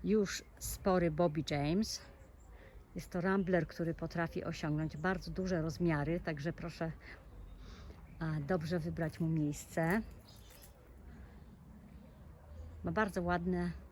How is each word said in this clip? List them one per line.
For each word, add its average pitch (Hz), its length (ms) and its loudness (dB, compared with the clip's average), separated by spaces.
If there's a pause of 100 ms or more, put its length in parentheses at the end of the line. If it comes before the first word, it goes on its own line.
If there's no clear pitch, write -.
już 196 400 2 (140)
spory 185 520 4
Bobby 156 400 2
James. 156 500 2 (920)
Jest - 160 -8
to 180 100 -2
rambler, 185 460 6
który 165 280 -2
potrafi 165 500 -2
osiągnąć 156 520 0
bardzo 180 340 0
duże 180 320 0
rozmiary, 160 580 2
także 156 320 -2
proszę, 165 400 -4 (1300)
a, 156 220 0
dobrze 165 380 2
wybrać 160 420 -2
mu 165 80 2
miejsce. 160 760 2 (2750)
Ma 175 80 -2
bardzo 196 300 2
ładne 175 480 2 (220)